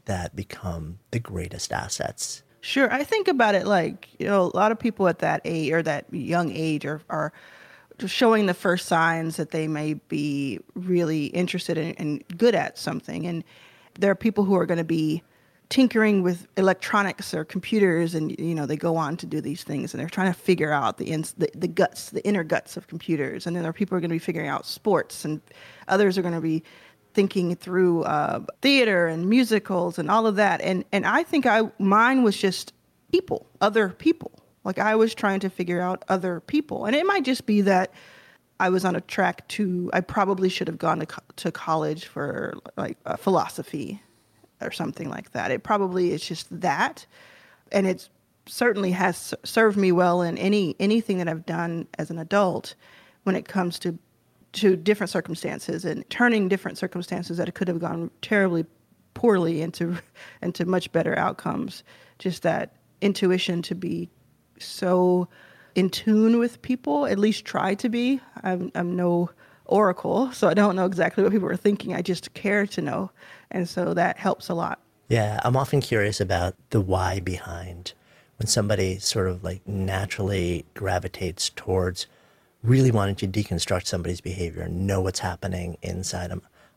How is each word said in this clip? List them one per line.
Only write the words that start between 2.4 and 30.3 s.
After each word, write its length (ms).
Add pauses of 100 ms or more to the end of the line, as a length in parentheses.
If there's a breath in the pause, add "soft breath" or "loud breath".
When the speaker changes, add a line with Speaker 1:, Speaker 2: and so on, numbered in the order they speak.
Speaker 2:
Sure. 320
I 100
think 240
about 280
it 100
like, 420 (120)
you 80
know, 160
a 120
lot 160
of 80
people 300
at 100
that 240
age 300
or 100
that 300
young 420
age 300
are, 240
are 240 (640 loud breath)
just 160
showing 320
the 80
first 320
signs 520
that 140
they 160
may 280
be 640 (160)
really 500
interested 520
in 180
and 280 (140)
good 180
at 220
something. 500
And 160 (560 soft breath)
there 120
are 40
people 300
who 100
are 100
gonna 200
be 360 (500 soft breath)
tinkering 500
with 260 (100)
electronics 760
or 120
computers, 680
and, 240
you 160
know, 120
they 100
go 220
on 200
to 80
do 160
these 220
things, 300
and 60
they're 100
trying 220
to 60
figure 340
out 260
the 80
ins-, 320
the, 180
the 120
guts, 440
the 160
inner 160
guts 340
of 100
computers. 600
And 80
then 80
there 60
are 40
people 220
who 40
are 20
gonna 120
be 60
figuring 300
out 160
sports, 600
and 160 (460 loud breath)
others 300
are 40
gonna 200
be 200 (520 loud breath)
thinking 420
through, 480
uh, 380 (200)
theater 460
and 220
musicals 680
and 140
all 160
of 80